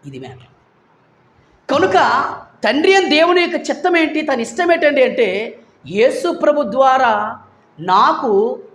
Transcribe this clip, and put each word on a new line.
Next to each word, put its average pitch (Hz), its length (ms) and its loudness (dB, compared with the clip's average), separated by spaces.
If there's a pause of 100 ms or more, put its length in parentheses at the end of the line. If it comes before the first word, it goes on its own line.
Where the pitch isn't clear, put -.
ఇది 131 120 -16
మ్యాటర్. 127 320 -18 (1200)
కనుక 359 260 0 (680)
తండ్రి 311 300 2
అయిన 370 140 2
దేవుని 339 320 2
యొక్క 339 300 -4
చిత్తం 349 260 -2
ఏంటి, 302 260 0
తన 262 180 -2
ఇష్టం 349 320 -2
ఏంటండి 294 320 2
అంటే, 214 540 -2 (280)
యేసు 262 460 0
ప్రభు 294 300 0
ద్వారా 240 760 0 (420)
నాకు 226 800 0 (140)